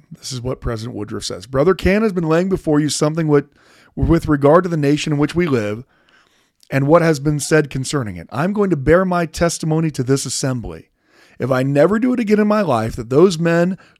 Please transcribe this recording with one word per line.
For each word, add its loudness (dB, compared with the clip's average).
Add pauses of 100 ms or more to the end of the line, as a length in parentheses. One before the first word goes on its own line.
(120)
this -16
is -10
what -8
President -8
Woodruff -10
says. -12
"Brother 2
Can 2
has 0
been -2
laying 2
before 0
you 2
something -2
with, 2 (460)
with 2
regard 4
to -4
the -2
nation 0
in 0
which 0
we 0
live -2 (880)
and 0
what 6
has 2
been -2
said 0
concerning -6
it. -14
I'm -4
going 0
to 0
bear 4
my -2
testimony -2
to -4
this 0
assembly, -8 (480)
if -2
I 0
never 2
do 0
it -2
again 2
in 2
my 2
life, -2
that -10
those 4
men 0 (220)